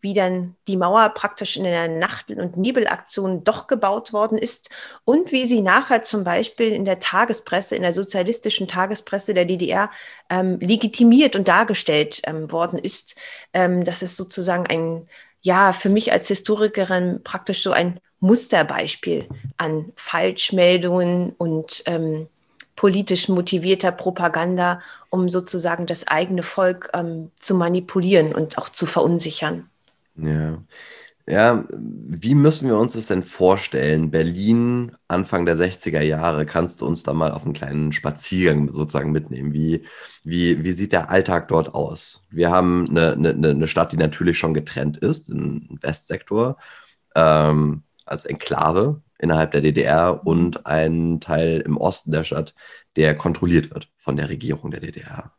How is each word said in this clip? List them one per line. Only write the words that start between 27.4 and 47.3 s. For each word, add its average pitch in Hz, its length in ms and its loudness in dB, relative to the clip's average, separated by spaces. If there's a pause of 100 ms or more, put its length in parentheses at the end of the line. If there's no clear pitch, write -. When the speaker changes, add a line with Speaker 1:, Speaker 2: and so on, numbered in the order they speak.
Speaker 1:
zu - 140 0
manipulieren 180 800 2
und 156 240 -2
auch - 100 -8
zu - 160 -4
verunsichern. 165 840 -2 (460)
Speaker 2:
Ja. 78 420 -2 (680)
Ja, 110 440 4
wie 80 640 -4
müssen 147 340 4
wir 110 80 4
uns 117 160 2
das 113 140 -8
denn 92 160 -2
vorstellen? 78 880 2
Berlin, 113 840 0 (120)
Anfang 90 360 0
der 85 120 2
sechziger 85 460 -2
Jahre, 78 440 0
kannst 85 340 -2
du 58 60 -4
uns 80 160 -4
da - 100 -4
mal 78 200 0
auf 80 120 -12
einen 76 100 -4
kleinen 76 380 -4
Spaziergang 76 800 0
sozusagen 76 400 -4
mitnehmen? 73 420 -4
Wie, 80 320 -2 (380)
wie, 87 400 0
wie 92 100 -2
sieht 98 200 -4
der 85 180 0
Alltag 92 380 2
dort 80 260 0
aus? 76 560 -8
Wir 85 200 2
haben 90 400 2
eine, 82 220 4
eine, 78 180 2
eine, 78 200 2
eine 73 180 0
Stadt, 82 240 0
die 78 40 -4
natürlich 82 420 0
schon 80 160 -2
getrennt 76 440 -4
ist, 151 320 -4
ein - 500 -8
Westsektor, 104 760 -4 (580)
ähm, 76 680 4 (220)